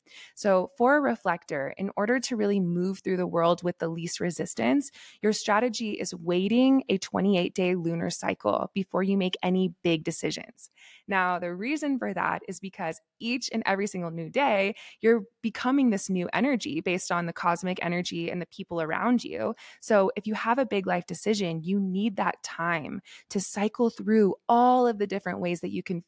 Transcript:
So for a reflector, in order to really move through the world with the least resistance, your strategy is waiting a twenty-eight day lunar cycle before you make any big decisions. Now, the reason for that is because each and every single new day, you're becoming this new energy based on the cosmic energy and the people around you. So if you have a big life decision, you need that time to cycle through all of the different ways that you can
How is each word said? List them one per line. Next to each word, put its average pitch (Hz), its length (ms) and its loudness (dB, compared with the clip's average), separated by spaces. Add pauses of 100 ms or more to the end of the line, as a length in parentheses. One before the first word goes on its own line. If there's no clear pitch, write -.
(340)
So 185 420 2
for 254 200 4
a 302 60 4
reflector, 175 760 -2
in 196 180 -4
order 233 260 2
to 247 140 -4
really 202 240 2
move 180 420 0
through 185 160 -2
the 180 100 0
world 170 340 2
with 175 160 -2
the 165 120 -4
least 165 300 -6
resistance, 226 720 0 (320)
your 214 120 2
strategy 220 580 0
is - 240 -6
waiting 208 760 4
a 196 80 2
twenty-eight 185 560 0
day 185 220 2
lunar 170 340 -2
cycle - 640 -2
before 190 300 -2
you 196 140 2
make 185 260 -2
any 185 400 0
big 165 200 2
decisions. - 680 -6 (360)
Now, 180 300 0
the 175 160 -6
reason 277 460 -2
for 208 120 -4
that 175 360 -2
is 185 120 -8
because 180 420 -8 (180)
each 240 320 -4
and 220 140 -2
every 196 200 0
single 175 260 -4
new 165 180 -8
day, 214 460 0 (260)
you're 226 220 4 (180)
becoming 254 480 2
this 196 200 0
new 180 240 0
energy 202 480 0
based 180 300 -2
on 175 140 0
the 170 80 -4
cosmic 180 500 -2
energy 175 480 -4
and 175 100 -4
the 165 60 -10
people 170 340 -6
around 208 420 0
you. 110 320 -4 (260)
So 196 340 4
if 202 100 -8
you 214 80 -4
have 226 240 0
a 269 80 2
big 190 220 -2
life 180 180 0
decision, 175 560 -2
you 190 180 0
need 196 360 0
that 202 280 -2
time 170 580 -4 (280)
to 202 100 -2
cycle 214 500 0
through 208 460 4 (140)
all 247 380 6
of 220 100 0
the 202 80 0
different 196 340 -4
ways 175 220 -2
that 190 100 -6
you 180 120 -4
can 175 240 -4